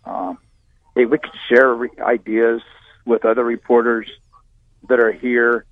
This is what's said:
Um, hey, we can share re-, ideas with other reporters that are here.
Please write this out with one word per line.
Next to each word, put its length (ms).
Um, 320
hey, 100
we 120
can 140
share 240
re-, 160
ideas 640
with 200
other 180
reporters 640
that 100
are 120
here. 600